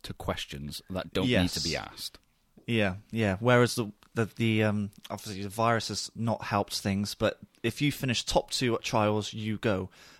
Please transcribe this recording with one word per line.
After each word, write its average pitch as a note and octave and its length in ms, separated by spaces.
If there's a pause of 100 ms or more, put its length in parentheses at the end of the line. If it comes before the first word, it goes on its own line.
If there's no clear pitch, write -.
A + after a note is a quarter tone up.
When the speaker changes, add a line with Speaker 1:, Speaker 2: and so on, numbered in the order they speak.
Speaker 1:
to - 100
questions - 800
that F2+ 240
don't F#2 140
need F#2+ 200
to D#2+ 140
be D#2+ 80
Speaker 2:
Yes. B1+ 200
Speaker 1:
asked. - 280 (480)
Speaker 2:
Yeah, G#2 300 (140)
yeah. G#2 300
Whereas A#2+ 360
the, G#2 160 (200)
the, A2+ 140 (100)
the, A2 280
um, G#2 260 (180)
obviously G2+ 340
the G2+ 60
virus A2+ 400
has - 260
not A2+ 300
helped - 340
things, G2+ 360
but - 240 (240)
if - 180
you D3 100
finish B2+ 360
top - 240
two A#2+ 240
at - 80
trials, G#2+ 500
you A2 240
go. F#2+ 320 (320)